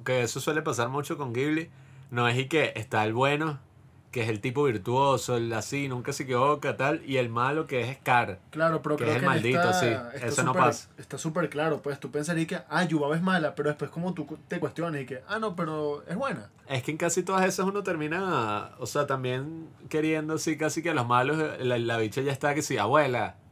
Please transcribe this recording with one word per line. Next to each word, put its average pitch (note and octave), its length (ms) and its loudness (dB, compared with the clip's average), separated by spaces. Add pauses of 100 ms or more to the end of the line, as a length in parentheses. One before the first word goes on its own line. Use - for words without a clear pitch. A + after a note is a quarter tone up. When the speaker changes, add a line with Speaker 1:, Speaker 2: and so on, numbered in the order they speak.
Speaker 1:
que B2+ 160 2
eso A#2+ 180 -2
suele D#3 220 0
pasar B2 280 0
mucho C#3+ 280 -4
con C3+ 160 -6
Ghibli. D3+ 360 0 (420)
No A#2+ 160 2
es A#2+ 100 2
y C3+ 100 -2
que C#3+ 280 2
está A2 300 0
el A2 80 -2
bueno, D3 460 0 (520)
que A#2+ 120 -2
es A2+ 60 -2
el G#2+ 120 -2
tipo C3 220 0
virtuoso, B2 760 2
el A#2 160 -2
así, C#3 340 -4
nunca B2 240 -6
se C#3+ 120 -6
equivoca, C3+ 520 2
tal, D3 300 -2
y C3 120 -2
el B2 120 0
malo C3+ 380 0
que C3 140 0
es B2+ 180 -6
Scar, A#2 400 2 (100)
Speaker 2:
Claro, D#3+ 320 0
pero D3+ 160 0
Speaker 1:
que D3 60 0
Speaker 2:
creo D3+ 80 2
Speaker 1:
es D3+ 60 2
el - 40 2
Speaker 2:
que - 60 0
en C3+ 40 4
Speaker 1:
maldito, B2 280 2
Speaker 2:
esta - 140 4
Speaker 1:
sí. A#2+ 420 2
Speaker 2:
está B2 120 -4
Speaker 1:
Eso C3 160 2
no B2 100 4
Speaker 2:
súper, C3 100 6
Speaker 1:
pasa. A#2 340 2
Speaker 2:
está - 220 -12
súper D#3+ 320 0
claro, D3+ 320 0
pues, C#3 160 -4
tú C3+ 100 -10
pensarías D#3+ 380 0
que, F3+ 100 -4 (100)
ah, D#3+ 180 2
Yubaba D3 300 2
es E3+ 60 0
mala, F3 320 2
pero D3 160 0
después D3 220 -4
como F3 240 -4
tú D#3 100 -6
cu-, D#3 220 -12
te F3 120 -6
cuestionas D3+ 420 -4
y C3 40 -8
que, B2+ 220 -10
ah, G3+ 100 -4
no, G#3+ 180 -4
pero D3+ 520 -4
es E3+ 80 -6
buena. G3+ 340 -6 (180)
Speaker 1:
Es C3 140 -2
que - 80 -4
en D#3 80 -4
casi E3+ 240 0
todas F#3 240 4
esas F#3+ 220 2
uno G3+ 160 -2
termina, D3+ 960 -2
o B2+ 80 -6
sea, D3 180 0
también C#3 640 -4 (200)
queriendo, D#3 500 0
sí, D#3 180 -2
casi D#3 240 -2
que E3 80 -2
a D#3 60 2
los B2 100 2
malos, B2+ 320 4 (220)
la, B2 180 0
la A#2 220 0
bicha A2 220 0
ya C#3 100 0
está C#3+ 240 0
que D3 80 -2
sí, C3 160 -2
abuela. A#2+ 560 2 (160)